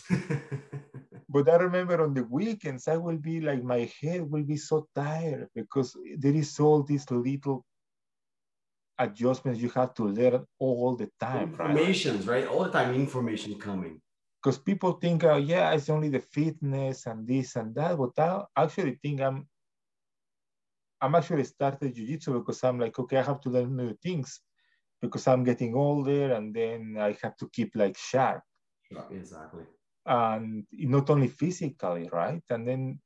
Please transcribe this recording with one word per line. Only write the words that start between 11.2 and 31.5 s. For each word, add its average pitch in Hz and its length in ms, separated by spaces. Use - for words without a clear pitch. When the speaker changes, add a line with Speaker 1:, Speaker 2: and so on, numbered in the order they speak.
Speaker 2:
right? - 160
Speaker 1:
Informations, 151 560
right? 123 200
All 170 180
the - 40
time, 127 240
information 117 640
coming. 90 400
Speaker 2:
'Cause 135 160
people 190 340
think, 170 300
"Oh, 156 140
yeah, 160 360
it's 147 160
only 156 200
the 131 100
fitness 135 880
and 110 200
this 127 280
and 113 200
that." 165 220
But 127 220
I 185 260
actually 160 380
think 143 200
I'm, 135 260
I'm 135 140
actually 156 280
started 135 520
jiu-jitsu 127 440
because 113 240
I'm 127 160
like, 117 200
"Okay, 131 180
I 131 60
have 139 180
to 131 80
learn 127 260
new 123 200
things 165 460
because - 260
I'm 127 160
getting 120 320
older 143 580
and 107 200
then 113 440
I 104 260
have 113 140
to - 120
keep, - 260
like, 101 220
sharp." 104 460
Speaker 1:
Yeah, - 200
exactly. 82 520
Speaker 2:
And 110 680
not 139 380
only 139 200
physically, 127 800